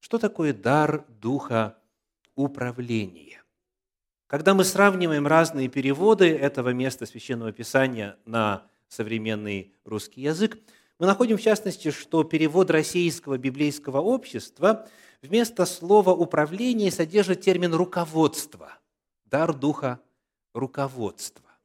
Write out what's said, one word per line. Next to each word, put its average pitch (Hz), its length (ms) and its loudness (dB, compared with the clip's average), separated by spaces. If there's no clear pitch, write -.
Что - 180 -4
такое 175 340 -2
дар 147 560 0
Духа 113 680 -4
управления? 120 1080 -6
Когда 160 260 2
мы 190 120 4
сравниваем 180 600 2
разные 156 420 2
переводы 151 580 2
этого 139 480 0
места 127 320 -6
Священного 117 440 -8
Писания 117 760 -2
на 110 440 -2
современный 107 840 -6
русский - 360 -10
язык, 160 380 -2
мы 170 80 0
находим, 208 320 2
в - 20 -4
частности, 208 500 0
что 160 340 0
перевод 160 460 2
Российского 156 680 0
библейского 139 640 -2
общества 214 840 -2
вместо 196 420 0
слова 185 460 4
«управление» 180 800 0
содержит 180 500 0
термин 180 320 2
«руководство». 160 1040 -2
Дар 156 300 -2
Духа 139 480 -4
руководства. 127 960 -8